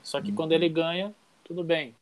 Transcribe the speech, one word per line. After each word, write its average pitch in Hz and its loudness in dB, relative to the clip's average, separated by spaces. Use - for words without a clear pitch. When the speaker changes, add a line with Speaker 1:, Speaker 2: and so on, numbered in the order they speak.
Speaker 1:
Só - -4
que 202 -6
Speaker 2:
Uhum. 202 -2
Speaker 1:
quando 160 2
ele 165 4
ganha, 170 -2
tudo 170 -8
bem. 160 0